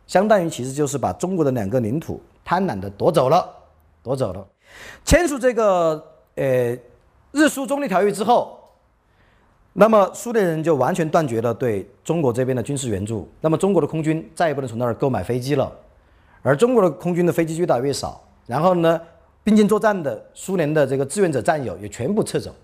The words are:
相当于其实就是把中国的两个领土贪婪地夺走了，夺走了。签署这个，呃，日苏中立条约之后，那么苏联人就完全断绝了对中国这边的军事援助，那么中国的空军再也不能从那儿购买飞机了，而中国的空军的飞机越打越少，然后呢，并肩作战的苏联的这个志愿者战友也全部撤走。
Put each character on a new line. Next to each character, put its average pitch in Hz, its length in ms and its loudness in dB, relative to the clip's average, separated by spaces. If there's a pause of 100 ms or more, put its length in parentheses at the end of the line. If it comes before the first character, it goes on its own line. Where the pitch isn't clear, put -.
相 190 220 2
当 202 180 4
于 - 20 -2
其 123 160 -8
实 131 80 -8
就 143 140 -2
是 135 140 -4
把 104 140 -2
中 185 220 -4
国 160 80 2
的 135 80 2
两 113 160 -2
个 123 120 0
领 117 200 -2
土 - 220 -8 (240)
贪 185 220 0
婪 107 120 -6
地 98 120 -8
夺 117 200 0
走 147 160 2
了， 165 220 2 (540)
夺 127 120 -4
走 117 180 -4
了。 95 140 -14 (560)
签 330 240 4
署 277 100 -4
这 247 160 0
个， 185 400 2 (420)
呃， 127 420 0 (540)
日 294 180 4
苏 262 180 -6
中 277 140 -2
立 269 60 -2
条 185 140 2
约 202 100 2
之 202 120 -4
后， 208 340 2 (1160)
那 202 140 6
么 208 280 6
苏 233 160 -8
联 220 120 2
人 160 200 0
就 160 120 2
完 131 180 2
全 165 140 -2
断 156 200 2
绝 117 140 -4
了 117 120 0
对 107 340 -2 (160)
中 160 200 -2
国 120 100 2
这 127 100 -2
边 127 120 -2
的 120 60 -2
军 143 140 -6
事 127 140 -6
援 98 160 -4
助， 104 240 -8 (100)
那 160 100 0
么 156 80 2
中 202 140 0
国 175 80 2
的 143 80 2
空 160 140 -6
军 160 320 -2
再 175 140 0
也 147 60 -2
不 135 80 -6
能 131 60 -6
从 113 120 -8
那 123 60 -2
儿 117 100 0
购 143 120 -2
买 113 140 -2
飞 120 180 -4
机 135 140 -4
了， 123 180 0 (680)
而 131 160 2
中 247 160 2
国 226 80 4
的 180 80 4
空 170 240 -4
军 175 140 2
的 160 40 4
飞 165 140 0
机 156 120 -6
越 170 100 -2
打 143 100 2
越 135 160 -2
少， - 260 -8 (280)
然 120 120 -4
后 180 160 4
呢， 165 240 2 (440)
并 214 120 4
肩 214 120 6
作 214 120 0
战 202 220 0
的 117 220 -6 (100)
苏 190 240 -6
联 151 140 0
的 147 160 2
这 135 100 -2
个 135 80 -2
志 202 160 -4
愿 170 100 2
者 131 80 -2
战 147 240 0
友 90 140 -8
也 104 100 -12
全 127 260 -6
部 214 100 0
撤 - 160 -4
走。 101 140 -8 (100)